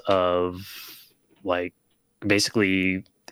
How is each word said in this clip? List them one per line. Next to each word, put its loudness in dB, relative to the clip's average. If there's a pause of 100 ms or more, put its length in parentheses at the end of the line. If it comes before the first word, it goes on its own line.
of, 0 (800)
like, -4 (520)
basically 2 (280)